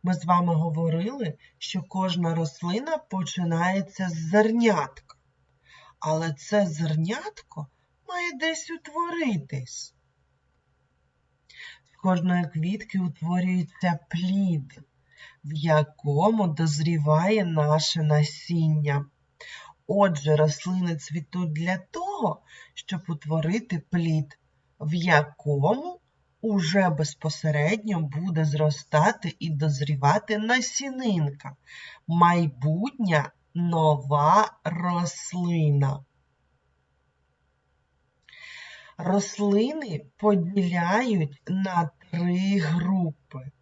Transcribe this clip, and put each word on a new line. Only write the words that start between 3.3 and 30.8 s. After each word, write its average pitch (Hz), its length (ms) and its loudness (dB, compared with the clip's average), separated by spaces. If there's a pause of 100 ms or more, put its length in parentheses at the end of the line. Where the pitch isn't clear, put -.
з 160 220 -6
зернятка. 214 880 2 (840)
Але 160 340 -2
це 202 340 2
зернятко 165 1000 -4 (420)
має 349 240 -4
десь 320 380 -4
утворитись. 302 1200 -6 (2000)
З - 100 -20
кожної 180 420 2
квітки 180 540 -4
утворюється 180 1000 -2 (120)
плід, 180 720 -2 (640)
в 147 80 -10
якому 156 960 2
дозріває 160 960 2
наше 156 580 2
насіння. 151 1040 2 (800)
Отже, 156 500 2
рослини 170 600 0
цвітуть 160 560 -6
для 175 260 -2
того, 339 640 -6 (320)
щоб - 340 -8
утворити 160 840 -2
плід, 160 480 0 (420)
в 151 140 -4
якому 165 1040 0 (400)
уже 190 500 2
безпосередньо 156 1120 -2
буде 160 440 -2
зростати 151 920 0
і 165 120 -4
дозрівати 151 880 0
насінинка – 220 1160 -2 (500)